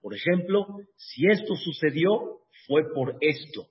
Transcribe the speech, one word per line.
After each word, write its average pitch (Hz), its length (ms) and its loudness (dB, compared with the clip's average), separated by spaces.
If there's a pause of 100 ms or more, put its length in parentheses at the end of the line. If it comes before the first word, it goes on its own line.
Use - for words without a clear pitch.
Por 101 120 -10
ejemplo, 180 520 0 (300)
si - 300 -2
esto 202 300 2
sucedió, 160 840 0 (260)
fue 151 160 4 (120)
por 127 260 -2
esto. 143 500 -2